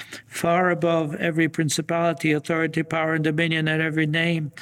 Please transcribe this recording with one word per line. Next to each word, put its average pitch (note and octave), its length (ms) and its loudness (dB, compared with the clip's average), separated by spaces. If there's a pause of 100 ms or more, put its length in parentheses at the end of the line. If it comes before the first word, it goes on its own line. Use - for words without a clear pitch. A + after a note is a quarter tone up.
(280)
far F3 420 2
above E3 460 0
every D#3+ 340 0
principality, E3 840 0
authority, D#3+ 520 0
power, D#3+ 320 -2
and D#3 80 0
dominion, D#3+ 440 0
and D#3 140 0
every D#3+ 240 0
name E3 460 0 (100)